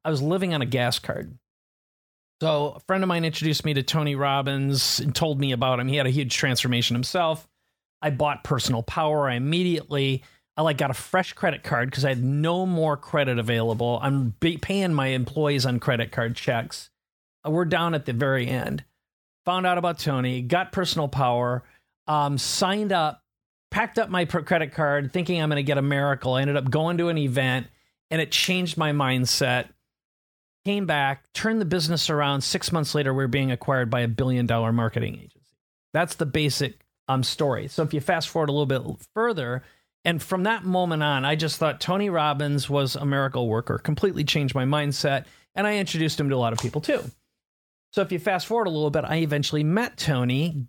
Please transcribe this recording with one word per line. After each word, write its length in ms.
I 60
was 100
living 340
on 60
a 60
gas 320
card. 400
So 340
a 40
friend 220
of 60
mine 160
introduced 400
me 100
to 80
Tony 340
Robbins 840
and 140
told 260
me 120
about 280
him. 80
He 80
had 100
a 40
huge 260
transformation 580
himself. 540
I 80
bought 340
Personal 380
Power. 480
I 60
immediately, 840
I, 40
like, 140
got 140
a 40
fresh 380
credit 300
card 280
'cause 140
I 60
had 120
no 440
more 320
credit 400
available. 640
I'm 380
be-, 180
paying 340
my 140
employees 580
on 160
credit 320
card 240
checks. 540
Uh, 40
we're 140
down 300
at 100
the 80
very 340
end. 380
Found 180
out 140
about 200
Tony, 440
got 300
Personal 360
Power, 540
um, 300
signed 560
up, 300
packed 280
up 120
my 140
per-, 180
credit 300
card 400
thinking 280
I'm 80
gonna 140
get 160
a 40
miracle. 520
I 80
ended 140
up 140
going 280
to 100
an 80
event 520
and 100
it 100
changed 460
my 160
mindset. 760
Came 220
back, 380
turned 260
the 60
business 420
around. 320
Six 320
months 220
later, 180
we're 160
being 220
acquired 400
by 100
a 80
billion 380
dollar 260
marketing 440
agency. 420
That's 220
the 100
basic, 640
um, 160
story. 460
So 140
if 100
you 80
fast 300
forward 180
a 40
little 120
bit 180
further, 500
and 160
from 220
that 200
moment 380
on, 240
I 100
just 220
thought 240
Tony 260
Robbins 640
was 260
a 80
miracle 420
worker, 300
completely 480
changed 300
my 100
mindset. 640
And 120
I 100
introduced 420
him 120
to 40
a 40
lot 160
of 60
people 200
too. 220
So 80
if 100
you 80
fast 280
forward 200
a 40
little 200
bit, 140
I 120
eventually 480
met 340
Tony, 720